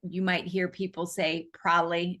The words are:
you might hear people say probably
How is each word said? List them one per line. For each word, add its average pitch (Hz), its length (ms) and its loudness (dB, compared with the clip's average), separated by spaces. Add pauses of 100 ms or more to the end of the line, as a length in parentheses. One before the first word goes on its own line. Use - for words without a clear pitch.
you 180 200 -4
might 185 240 0
hear 180 220 0
people 180 380 -4
say 165 460 -2
probably 170 680 2